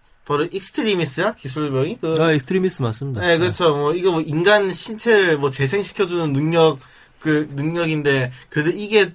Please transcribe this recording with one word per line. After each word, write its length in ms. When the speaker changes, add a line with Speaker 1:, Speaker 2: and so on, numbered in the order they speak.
Speaker 1:
바로 200
익스트리미스야? 920
기술명이? 680
그 180
Speaker 2:
아, 120
익스트리미스 500
맞습니다. 400
Speaker 1:
네, 160
그렇죠. 340
Speaker 2:
네. 60
Speaker 1:
뭐, 160
이거 180
뭐, 100
인간 500
신체를 680
뭐, 120
재생시켜주는 840
능력, 460
그 360
능력인데, 760
근데 220
이게 440